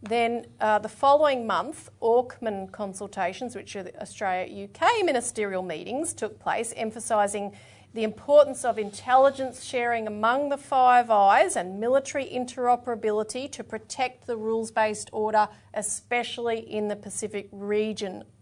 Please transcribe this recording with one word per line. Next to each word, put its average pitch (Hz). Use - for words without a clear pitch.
Then, 233
uh, 214
the 208
following 277
month, 202
Auckland 226
consultations, 196
which -
are 196
the -
Australia-U 196
K 427
ministerial 220
meetings, 185
took -
place, 220
emphasising 208
the 226
importance 269
of 226
intelligence 262
sharing 240
among 226
the 277
Five 247
Eyes 214
and 190
military 269
interoperability 240
to -
protect 247
the 240
rules-based 220
order, 214
especially 233
in 214
the 208
Pacific 208
region 208